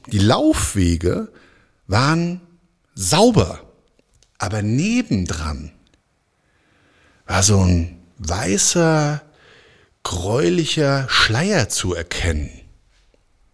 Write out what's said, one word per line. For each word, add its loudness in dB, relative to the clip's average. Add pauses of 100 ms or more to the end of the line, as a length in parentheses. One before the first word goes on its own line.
Die -2
Laufwege 0 (560)
waren 0 (520)
sauber, 2 (760)
aber -4
nebendran -2 (1500)
war 0
so 4
ein 0 (200)
weißer, 0 (840)
gräulicher 0
Schleier 0
zu -4
erkennen. -4 (1040)